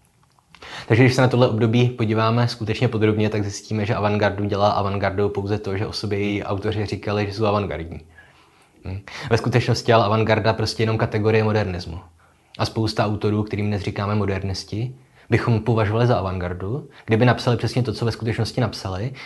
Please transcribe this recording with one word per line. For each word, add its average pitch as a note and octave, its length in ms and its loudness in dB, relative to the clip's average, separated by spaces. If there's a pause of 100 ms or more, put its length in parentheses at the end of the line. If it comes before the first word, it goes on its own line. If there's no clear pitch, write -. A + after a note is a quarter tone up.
(880)
Takže A#2 160 6
když B2+ 120 6
se C#3 80 4
na B2 60 6
tohle B2 200 6
období A2+ 400 2
podíváme A2+ 600 0
skutečně A2+ 400 -2
podrobně, G#2+ 420 2
tak G#2+ 120 -2
zjistíme, G2+ 440 -4
že G2 80 -2
avantgardu G2+ 500 0
dělá G2+ 260 2
avantgardou G2+ 580 0
pouze G2+ 300 -2
to, G2 180 -6
že G#2 100 -4
o F2+ 60 -8
sobě G2+ 260 -4
její G2+ 260 -2
autoři G2+ 420 -4
říkali, G2+ 400 -2
že G2+ 60 -6
jsou G#2+ 120 -2
avantgardní. F2 560 -2 (840)
Hm. F#2+ 160 -10 (300)
Ve A2+ 80 4
skutečnosti A#2+ 540 2
ale A2+ 120 6
avantgarda A2 480 2
prostě G#2+ 300 -4
jenom A2 160 0
kategorie A2 460 2
modernismu. G2 560 -2 (580)
A A2 60 -2
spousta A2 420 -2
autorů, G#2 360 0
kterým G#2 240 -4
dnes G#2 160 -2
říkáme G2+ 320 -4
modernisti, G2 800 -4 (360)
bychom A2+ 300 2
považovali A2 460 2
za A#2+ 100 4
avantgardu, F#2 720 -4 (160)
kdyby A2 200 4
napsali A#2+ 320 4
přesně A#2+ 260 -2
to, A2+ 100 -2
co A2+ 120 -6
ve A2+ 80 0
skutečnosti A2 480 -4
napsali, G2+ 520 -4 (140)